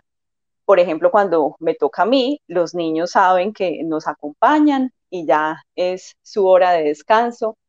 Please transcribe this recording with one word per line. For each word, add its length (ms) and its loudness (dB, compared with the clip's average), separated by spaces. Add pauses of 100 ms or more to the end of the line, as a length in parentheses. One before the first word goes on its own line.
(640)
Por 140 4
ejemplo, 320 0
cuando 480 0
me 160 -2
toca 280 -2
a 20 2
mí, 420 0
los 280 -4
niños 360 -4
saben 420 2
que 300 -6
nos 240 -6
acompañan 840 0 (180)
y 160 -10
ya 380 -2 (120)
es 480 -6
su 240 -2
hora 240 4
de 140 0
descanso. 720 -2 (120)